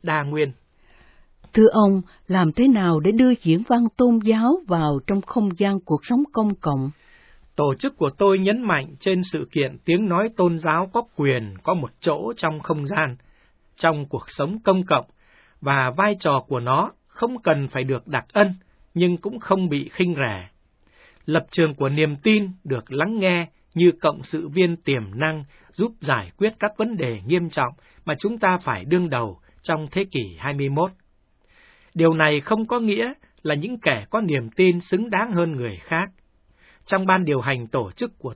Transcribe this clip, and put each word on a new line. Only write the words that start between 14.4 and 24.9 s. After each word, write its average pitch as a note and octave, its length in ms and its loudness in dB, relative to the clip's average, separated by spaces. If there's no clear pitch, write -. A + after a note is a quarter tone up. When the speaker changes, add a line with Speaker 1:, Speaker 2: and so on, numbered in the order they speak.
Speaker 1:
công F#3 220 2
cộng, C3+ 180 0
và C#3 360 0
vai G3+ 240 2
trò C#3 280 0
của B2+ 120 -4
nó C3 320 0
không A#3+ 360 -6
cần C#3+ 260 0
phải C3 160 -4
được C3 240 -4
đặc C3 240 -2
ân, G3+ 220 4
nhưng F3 220 2
cũng A3 220 -8
không F#3+ 300 0
bị C#3+ 240 -4
khinh F3 220 0
rẻ. G#2 340 -4
Lập D#3+ 240 0
trường D#3 240 2
của C#3 140 -2
niềm D3 280 0
tin G#3 320 2
được C3 280 -6
lắng F3+ 260 -2
nghe F3+ 280 0
như E3+ 160 6
cộng D3 220 0
sự D#3 260 -8
viên E3+ 280 2
tiềm C3+ 260 -2